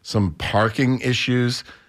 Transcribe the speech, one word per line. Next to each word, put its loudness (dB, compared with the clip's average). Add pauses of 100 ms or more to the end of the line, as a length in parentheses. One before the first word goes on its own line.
some 0
parking 0
issues 0 (260)